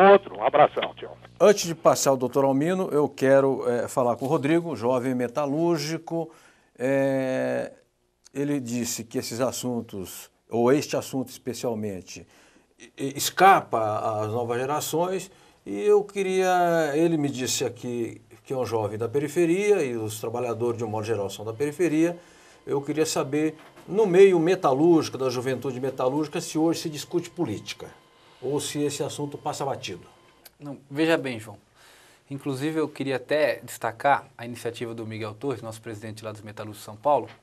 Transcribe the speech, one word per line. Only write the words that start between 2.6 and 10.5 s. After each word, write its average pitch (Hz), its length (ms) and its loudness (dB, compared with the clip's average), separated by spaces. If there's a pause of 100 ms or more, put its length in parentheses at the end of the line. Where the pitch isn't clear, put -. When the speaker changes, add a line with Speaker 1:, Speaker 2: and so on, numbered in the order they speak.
Speaker 2:
eu 147 160 2
quero, 135 600 4
é, 117 200 -2
falar 120 280 0
com 139 100 -6
o - 20 -2
Rodrigo, 160 480 0
jovem 127 380 0
metalúrgico. 156 1160 -2 (480)
É, 131 960 -2 (600)
ele 143 280 -2
disse 117 440 -6
que 131 140 -8
esses 117 220 -6
assuntos, 117 880 -6 (200)